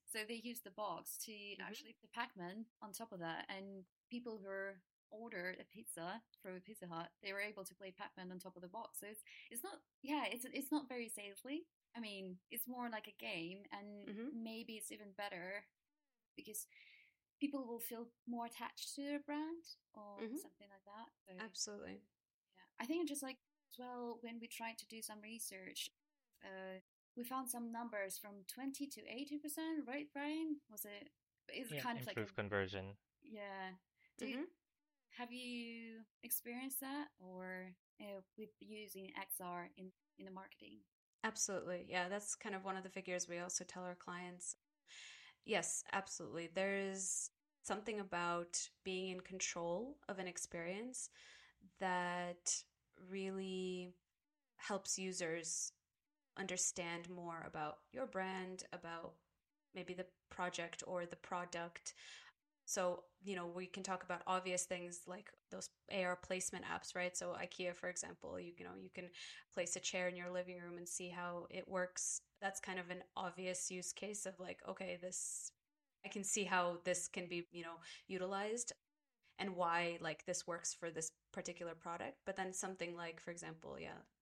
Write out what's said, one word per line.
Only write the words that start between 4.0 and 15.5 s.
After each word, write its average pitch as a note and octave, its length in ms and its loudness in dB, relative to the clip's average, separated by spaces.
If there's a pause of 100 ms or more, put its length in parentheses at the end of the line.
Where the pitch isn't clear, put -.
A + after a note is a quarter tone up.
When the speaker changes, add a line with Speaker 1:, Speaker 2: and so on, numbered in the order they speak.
Speaker 1:
people A#3+ 320 -4
who G3 320 -2 (360)
ordered G#3+ 500 -2
a F3 40 -8
pizza F#3+ 560 -4 (220)
from F#3 140 -4
a F#3 40 -6
Pizza F#3+ 280 -10
Hut, E3+ 220 -2 (120)
they G3 100 -2
were G3 80 2
able G3+ 240 0
to F#3 100 -10
play F#3+ 180 -8
Pac-Man F#3 400 -6
on F3+ 80 -4
top F3+ 160 -10
of F3 60 -12
the F3+ 160 -8
box. A3+ 220 -4
So G3+ 60 -4
it's, G#3+ 160 -8 (300)
it's A#3 100 -2
not, G4 180 -6 (220)
yeah, C#4 220 4 (100)
it's, A#3+ 100 -2 (140)
it's C#4 140 0
not C#4+ 160 6
very A#3+ 200 0
salesy. G#3+ 580 -4 (300)
I A#3 40 -2
mean, F#3+ 380 -2 (120)
it's A#3+ 160 -2
more B3 240 -2
like G#3+ 160 -2
a G#3 240 -12
game, F#3 300 -2 (160)
and G3+ 120 -6 (200)
Speaker 2:
Mm-hmm. G#3+ 200 -2 (220)
Speaker 1:
maybe A3+ 240 -4
it's G#3+ 160 -4
even G#3 260 -10
better G3 480 -2 (720)